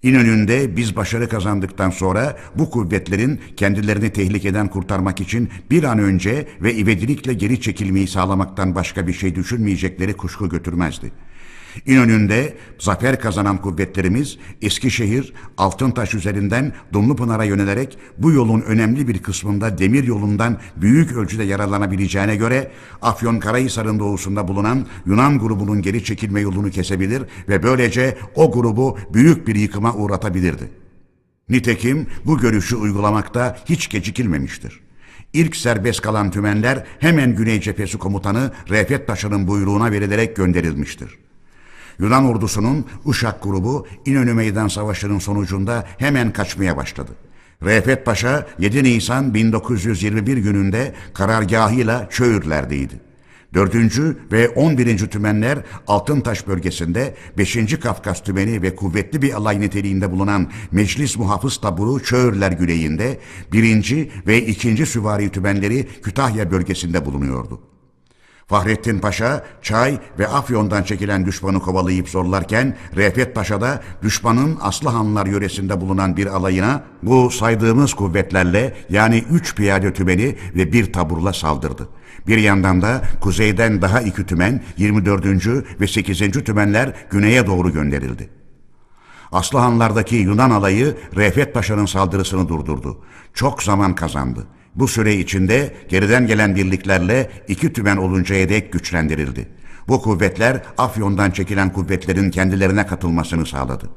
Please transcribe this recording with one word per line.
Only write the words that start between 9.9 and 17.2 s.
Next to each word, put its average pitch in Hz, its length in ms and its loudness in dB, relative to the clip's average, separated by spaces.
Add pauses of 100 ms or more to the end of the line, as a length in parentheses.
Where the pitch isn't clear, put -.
kuşku 92 360 -6
götürmezdi. 85 640 -4 (720)
İnönü'nde 117 680 4 (260)
zafer 123 400 0
kazanan 101 380 -2
kuvvetlerimiz 98 800 -2 (240)
Eskişehir, 117 720 -2 (240)
Altıntaş 110 560 0
üzerinden 104 600 -2 (200)
Dumlupınar'a 113 500 2